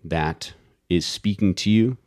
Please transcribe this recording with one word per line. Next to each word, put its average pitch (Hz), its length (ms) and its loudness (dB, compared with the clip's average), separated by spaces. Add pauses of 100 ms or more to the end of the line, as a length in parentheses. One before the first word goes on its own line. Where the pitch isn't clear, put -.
that 80 520 -4 (340)
is 87 160 2
speaking 101 520 -2
to - 140 -2
you 113 360 2